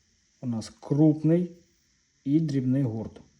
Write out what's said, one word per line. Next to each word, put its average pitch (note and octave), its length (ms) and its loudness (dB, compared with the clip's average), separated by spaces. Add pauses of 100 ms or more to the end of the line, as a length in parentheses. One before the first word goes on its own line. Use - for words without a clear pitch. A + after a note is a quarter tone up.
(420)
у C3+ 60 -8
нас A2+ 220 -6
крупний D#3 880 2 (680)
і C#3+ 160 2
дрібний C3+ 440 0
гурт A2 380 -6 (180)